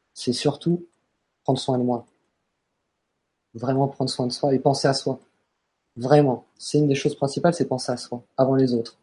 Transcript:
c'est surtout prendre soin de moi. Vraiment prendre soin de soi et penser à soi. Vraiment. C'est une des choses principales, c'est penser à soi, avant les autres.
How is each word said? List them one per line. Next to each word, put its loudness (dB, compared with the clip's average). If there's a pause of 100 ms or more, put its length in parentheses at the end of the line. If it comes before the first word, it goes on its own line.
(140)
c'est -4
surtout -2 (580)
prendre 0
soin -4
de -2
moi. -4 (1500)
Vraiment 0
prendre -4
soin -2
de -4
soi 0
et 4
penser 2
à 2
soi. -4 (800)
Vraiment. 4 (100)
C'est -2
une 4
des 2
choses -2
principales, 0
c'est -2
penser -4
à -4
soi, -12 (160)
avant 4
les 2
autres. -4